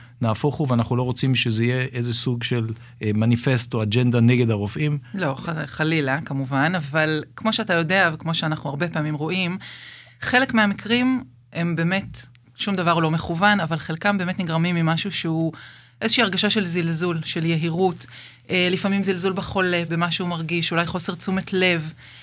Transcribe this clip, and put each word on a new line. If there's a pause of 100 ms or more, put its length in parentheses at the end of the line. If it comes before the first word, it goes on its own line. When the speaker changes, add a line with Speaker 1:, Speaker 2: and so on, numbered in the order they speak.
(220)
Speaker 1:
נהפוך
הוא,
ואנחנו
לא
רוצים
שזה
יהיה
איזה
סוג
של, (360)
אה,
מניפסט
או
אג'נדה
נגד
הרופאים. (160)
Speaker 2:
לא,
ח-,
חלילה,
כמובן,
אבל (120)
כמו
שאתה
יודע,
וכמו
שאנחנו
הרבה
פעמים
רואים, (640)
חלק
מהמקרים (300)
הם
באמת (300)
שום
דבר
לא
מכוון,
אבל
חלקם
באמת
נגרמים
ממשהו
שהוא (480)
איזושהי
הרגשה
של
זלזול,
של
יהירות, (440)
אה,
לפעמים
זלזול
בחולה,
במה
שהוא
מרגיש,
אולי
חוסר
תשומת
לב, (300)